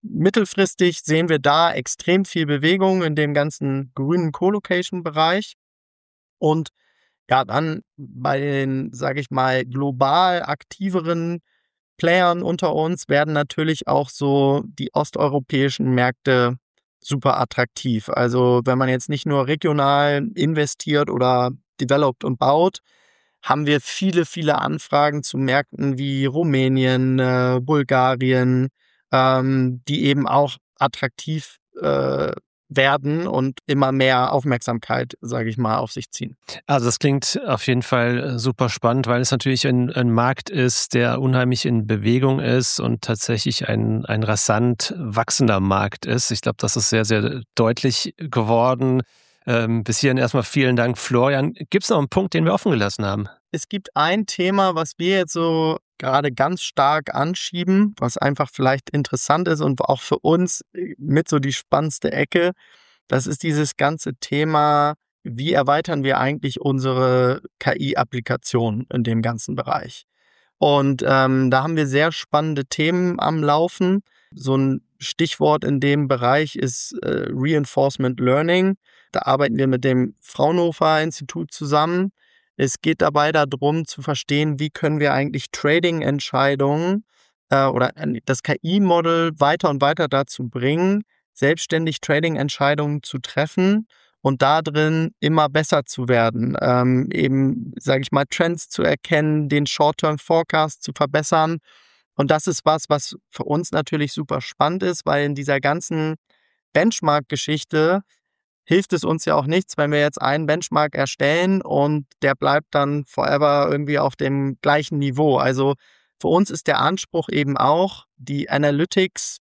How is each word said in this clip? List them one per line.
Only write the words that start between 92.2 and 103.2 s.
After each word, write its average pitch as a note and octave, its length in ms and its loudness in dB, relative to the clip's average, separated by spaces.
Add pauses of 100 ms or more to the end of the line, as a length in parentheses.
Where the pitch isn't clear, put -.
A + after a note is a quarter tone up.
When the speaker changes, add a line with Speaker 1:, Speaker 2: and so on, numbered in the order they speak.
Speaker 1:
zu - 160 -10
treffen F#3 720 0 (320)
und C3+ 200 0
da D3+ 220 4
drin D#3 560 0
immer D3+ 300 2
besser D3+ 360 2
zu B2 240 -6
werden, A#2 520 2
ähm, B2+ 520 2
eben, C3+ 640 0
sag C3+ 260 0
ich - 100 -6
mal, C#3 180 2
Trends E3+ 380 0
zu - 140 -2
erkennen, D3+ 640 2
den C#3+ 180 2
Short-Term-Forecast D#3 1160 0
zu - 120 -8
verbessern. D#3 640 2 (560)
Und C#3+ 160 0
das D#3 160 2
ist - 180 -4
was, D#3 240 2
was - 280 -2 (140)